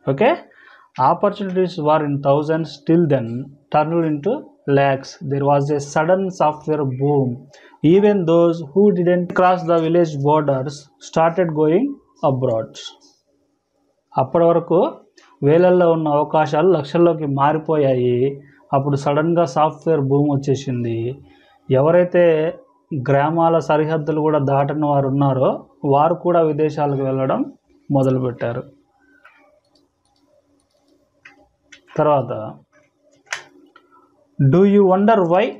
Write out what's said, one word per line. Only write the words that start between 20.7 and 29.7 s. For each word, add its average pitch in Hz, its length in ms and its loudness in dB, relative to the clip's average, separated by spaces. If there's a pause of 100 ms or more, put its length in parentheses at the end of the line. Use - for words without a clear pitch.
ఎవరైతే 175 440 2 (840)
గ్రామాల 165 460 2 (140)
సరిహద్దులు 156 580 -2
కూడా 151 140 0 (100)
దాటని 147 420 -2
వారు 135 200 0
ఉన్నారో 139 360 0 (460)
వారు 165 300 2
కూడా 175 160 2 (100)
విదేశాలకు 143 580 -2
వెళ్ళడం 135 320 -2 (540)
మొదలుపెట్టారు. 127 680 -2 (3250)